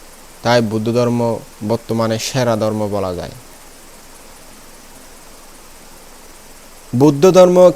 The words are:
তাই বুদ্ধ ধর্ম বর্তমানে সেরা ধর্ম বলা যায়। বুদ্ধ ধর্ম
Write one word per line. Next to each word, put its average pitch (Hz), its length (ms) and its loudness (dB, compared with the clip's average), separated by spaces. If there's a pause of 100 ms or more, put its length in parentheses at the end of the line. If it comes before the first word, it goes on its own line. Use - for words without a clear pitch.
(420)
তাই 120 180 2
বুদ্ধ 110 320 -4
ধর্ম 120 460 -2 (300)
বর্তমানে 113 500 -4
সেরা 120 380 -4
ধর্ম 107 320 -4
বলা 98 260 -6
যায়। 82 160 -12 (3750)
বুদ্ধ 143 340 4
ধর্ম 180 460 6